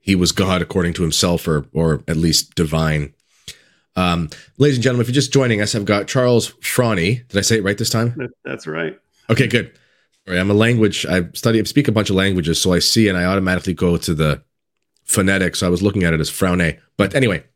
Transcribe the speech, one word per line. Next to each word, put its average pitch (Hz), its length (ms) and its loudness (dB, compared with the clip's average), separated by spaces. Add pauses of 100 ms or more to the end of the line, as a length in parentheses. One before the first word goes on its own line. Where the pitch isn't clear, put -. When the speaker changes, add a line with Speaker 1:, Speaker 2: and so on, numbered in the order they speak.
Speaker 1:
he 98 140 0
was 90 180 2
God 92 300 0
according 85 320 -2
to 90 80 -4
himself, 85 440 0
or, 76 280 -2
or 80 340 0
at 82 80 -2
least 82 380 0
divine. 78 580 -2 (840)
Um, 87 340 -2 (260)
ladies 135 220 2
and 117 60 -2
gentlemen, 123 180 2
if 117 60 -2
you're 123 60 -4
just 135 200 0
joining 123 260 2
us, 104 140 -2
I've 104 100 -4
got 101 220 0
Charles 123 560 0
Frawny. 110 680 0
Did - 80 -6
I 98 60 0
say 113 160 2
it 98 60 -2
right 101 120 0
this 113 140 -4
time? 120 260 0
Speaker 2:
That, 127 140 -8 (120)
that's - 240 -12
right. 78 320 -6 (300)
Speaker 1:
Okay, 120 180 2
good. 113 240 -2 (560)
All 92 60 -8
right, 90 80 0
I'm 98 100 2
a 104 40 4
language, 110 520 4
I 87 280 0
study, 113 260 2
I 107 40 -2
speak - 220 0
a 113 60 0
bunch 104 160 0
of 98 80 0
languages, 92 440 0
so 92 120 2
I 90 60 4
see 110 300 2
and 92 100 0
I 87 60 0
automatically 92 500 0
go 87 240 0
to - 160 -2
the 76 280 0 (640)
phonetics. 95 540 0
So 95 80 -2
I 87 40 2
was 87 120 0
looking 98 220 0
at 82 100 2
it 78 60 0
as 76 100 -4
Frauné, 90 480 -2 (180)
but 98 180 0
anyway 113 300 0 (120)